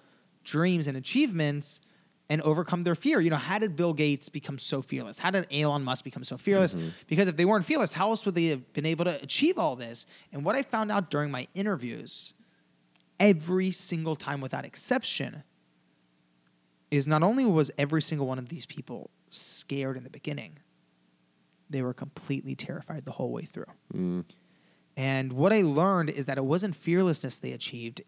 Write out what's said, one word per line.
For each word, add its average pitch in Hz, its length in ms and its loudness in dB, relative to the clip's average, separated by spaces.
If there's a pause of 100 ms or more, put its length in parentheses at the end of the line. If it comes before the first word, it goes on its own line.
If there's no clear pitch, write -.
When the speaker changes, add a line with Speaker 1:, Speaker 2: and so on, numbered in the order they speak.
(440)
Speaker 1:
dreams 165 420 2
and 135 100 -4
achievements 156 840 0 (500)
and 151 120 2
overcome 160 420 2
their 170 100 4
fear. 277 260 2
You 165 100 6
know, 156 60 4
how 156 220 0
did 214 160 0
Bill 170 180 2
Gates 147 360 0
become 143 280 -8
so 135 260 -2
fearless? 120 360 -6
How 185 140 0
did 190 200 0
Elon 147 300 2
Musk 127 220 -4
become - 180 -10
so 127 160 -8
fearless? 190 380 4
Speaker 2:
Mm-hmm. 82 120 -4 (200)
Speaker 1:
Because 190 180 4
if 160 100 0
they 175 80 4
weren't 196 200 4
fearless, 277 280 0
how 196 180 0
else 226 140 -2
would 180 120 0
they 170 100 4
have 135 260 -2
been 147 140 -2
able 160 180 0
to 170 160 -2
achieve 320 380 2
all 170 160 2
this? 120 320 -10 (260)
And 143 120 -6
what 196 100 2
I 277 80 0
found 220 300 -2
out 202 180 0
during 147 220 0
my 127 220 -6
interviews, 123 800 -4 (840)
every 185 540 6
single 160 420 -2
time 143 260 -6
without 135 240 -6
exception, - 800 -4 (1500)
is 139 160 2
not 151 160 4
only 247 220 4
was 156 340 4
every 147 240 2
single 143 240 -2
one 127 120 -4
of 123 100 -10
these 156 180 -12
people - 440 -12 (200)
scared - 680 -6
in 127 80 -12
the 131 60 -16
beginning, 143 480 -10 (1120)
they 135 140 -2
were 123 120 -2
completely 135 640 -8
terrified - 480 -10
the 147 80 -10
whole 123 180 -4
way 117 140 -8
through. - 220 -12 (280)
Speaker 2:
Mm. 90 300 -2 (720)
Speaker 1:
And 131 360 0
what 151 200 4
I 214 100 6
learned 165 480 4
is 139 160 -4
that 135 100 -2
it 135 80 0
wasn't 175 300 0
fearlessness 170 640 2
they 127 140 -8
achieved, 117 560 -10